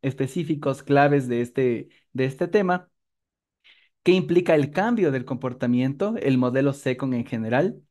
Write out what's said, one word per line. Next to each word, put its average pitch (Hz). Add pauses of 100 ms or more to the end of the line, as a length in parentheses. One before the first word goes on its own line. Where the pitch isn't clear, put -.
específicos, 143
claves 143
de 120
este, 120 (240)
de 127
este 147
tema. 180 (1120)
¿Qué 180
implica 175
el 147
cambio 202
del 131
comportamiento, 127
el 135
modelo 131
second 131
en 117
general? 123 (100)